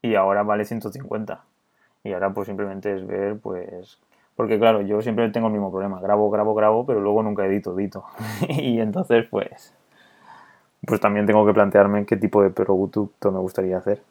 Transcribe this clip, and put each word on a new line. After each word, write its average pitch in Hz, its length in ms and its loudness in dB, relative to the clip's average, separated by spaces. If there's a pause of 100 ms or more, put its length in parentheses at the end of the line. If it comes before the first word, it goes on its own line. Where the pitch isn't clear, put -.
Y 113 140 0
ahora 98 280 4
vale 104 220 0
ciento 110 260 -8
cincuenta. - 540 -10 (580)
Y 101 80 -8
ahora, 95 220 -2
pues, 98 140 -6
simplemente 98 460 -6
es 95 140 -8
ver, 101 320 -4
pues... 92 600 -12 (340)
Porque 110 240 0
claro, 113 220 4
yo 104 200 -2
siempre 113 280 -2
tengo 113 180 -2
el 107 60 0
mismo 101 180 -4
problema, 95 280 -6
grabo, 104 300 2
grabo, 107 240 0
grabo, 110 320 2
pero 123 140 0
luego 104 240 2
nunca 104 220 -2
edito, 98 320 -2
edito. 98 260 -6 (240)
<laughs> 107 220 -6
Y 127 320 -2
entonces, 110 480 0
pues... - 440 -8 (1120)
Pues 104 140 -2
también 104 260 2
tengo 104 200 6
que 104 80 4
plantearme 101 520 4
qué 104 120 0
tipo 104 260 2
de 98 60 4
producto 98 840 -2
me 95 80 -4
gustaría 92 380 -4
hacer. 101 340 -4